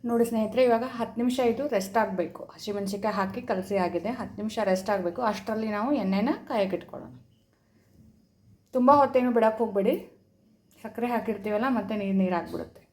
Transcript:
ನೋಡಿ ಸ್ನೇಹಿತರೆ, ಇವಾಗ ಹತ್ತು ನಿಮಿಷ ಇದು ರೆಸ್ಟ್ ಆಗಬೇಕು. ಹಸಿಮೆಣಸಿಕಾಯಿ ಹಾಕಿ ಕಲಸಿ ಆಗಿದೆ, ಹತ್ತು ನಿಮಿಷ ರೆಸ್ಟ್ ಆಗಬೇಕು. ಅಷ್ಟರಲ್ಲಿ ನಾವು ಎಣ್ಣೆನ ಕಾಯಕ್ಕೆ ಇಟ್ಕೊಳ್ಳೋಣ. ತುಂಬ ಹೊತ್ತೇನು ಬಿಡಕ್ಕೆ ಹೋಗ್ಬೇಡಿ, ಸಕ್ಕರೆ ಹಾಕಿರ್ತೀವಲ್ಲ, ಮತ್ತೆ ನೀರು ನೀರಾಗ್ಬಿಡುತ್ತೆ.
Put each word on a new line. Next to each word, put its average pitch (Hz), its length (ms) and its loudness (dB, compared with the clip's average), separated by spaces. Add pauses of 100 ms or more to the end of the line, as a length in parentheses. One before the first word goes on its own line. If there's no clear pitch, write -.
ನೋಡಿ 233 180 2
ಸ್ನೇಹಿತರೆ, 226 380 2
ಇವಾಗ 240 240 4
ಹತ್ತು 233 340 -6
ನಿಮಿಷ 254 180 0
ಇದು 247 280 0
ರೆಸ್ಟ್ 202 300 0
ಆಗಬೇಕು. 190 460 -2
ಹಸಿಮೆಣಸಿಕಾಯಿ 202 720 -4
ಹಾಕಿ 196 260 -4
ಕಲಸಿ 190 340 -4
ಆಗಿದೆ, 175 340 0
ಹತ್ತು 233 280 -8
ನಿಮಿಷ 214 260 -6
ರೆಸ್ಟ್ 190 260 0
ಆಗಬೇಕು. 185 320 -2
ಅಷ್ಟರಲ್ಲಿ 220 560 -2
ನಾವು 226 160 -2
ಎಣ್ಣೆನ 202 360 0 (180)
ಕಾಯಕ್ಕೆ 196 300 0
ಇಟ್ಕೊಳ್ಳೋಣ. 135 360 -12 (1600)
ತುಂಬ 254 200 6
ಹೊತ್ತೇನು 262 420 6
ಬಿಡಕ್ಕೆ 220 300 4
ಹೋಗ್ಬೇಡಿ, 202 320 2 (880)
ಸಕ್ಕರೆ 226 240 -6
ಹಾಕಿರ್ತೀವಲ್ಲ, 214 600 -2
ಮತ್ತೆ 220 280 -2
ನೀರು 196 220 0
ನೀರಾಗ್ಬಿಡುತ್ತೆ. 170 760 -2